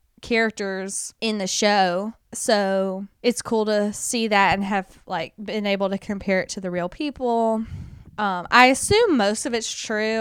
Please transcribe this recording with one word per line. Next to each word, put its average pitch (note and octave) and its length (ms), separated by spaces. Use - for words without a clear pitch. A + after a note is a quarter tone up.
characters G3 1000
in G#3+ 180
the F#3+ 80
show. G3+ 640
So F#3+ 760
it's A#3+ 200
cool A3 240
to G#3 260
see A3+ 360
that G3 260
and G3 100
have, G3 220
like, E3 360
been G#3 240
able G3 240
to G3 80
compare F#3+ 420
it - 100
to G#3 100
the F#3 120
real F3 160
people. A#3 760
Um, F#3 320
I B3+ 160
assume G4 500
most G#3+ 300
of A#3+ 80
it's A3+ 180
true. A3 480